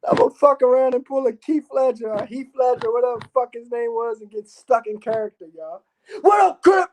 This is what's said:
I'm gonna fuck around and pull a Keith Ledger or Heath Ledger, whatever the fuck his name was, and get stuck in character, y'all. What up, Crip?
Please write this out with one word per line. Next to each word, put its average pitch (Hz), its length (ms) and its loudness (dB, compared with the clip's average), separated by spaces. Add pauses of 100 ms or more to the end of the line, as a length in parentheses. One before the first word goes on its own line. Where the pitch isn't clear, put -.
I'm - 80 0
gonna - 140 4
fuck 277 320 2
around 254 320 2
and 247 100 -4
pull 269 220 -4
a 233 60 0
Keith 294 400 -6
Ledger 233 420 -2
or 202 120 -6
Heath 254 320 -12
Ledger, 240 340 0
whatever 240 280 -2
the - 140 -18
fuck 240 200 -2
his 240 160 -16
name 233 220 -4
was, 226 280 -6
and 208 100 -20
get 208 180 -12
stuck 226 380 0
in 214 120 -10
character, 214 480 -8 (100)
y'all. 160 260 -16 (400)
What 415 180 6
up, 381 220 2
Crip? 370 300 4